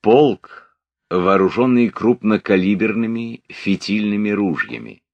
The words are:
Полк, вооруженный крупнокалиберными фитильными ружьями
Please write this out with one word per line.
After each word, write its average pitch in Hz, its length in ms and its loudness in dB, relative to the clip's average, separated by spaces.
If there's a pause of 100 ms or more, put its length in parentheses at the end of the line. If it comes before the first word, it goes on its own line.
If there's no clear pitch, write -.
Полк, 117 760 2 (340)
вооруженный 98 800 2
крупнокалиберными 107 1600 -2
фитильными 104 840 -4
ружьями 67 840 -6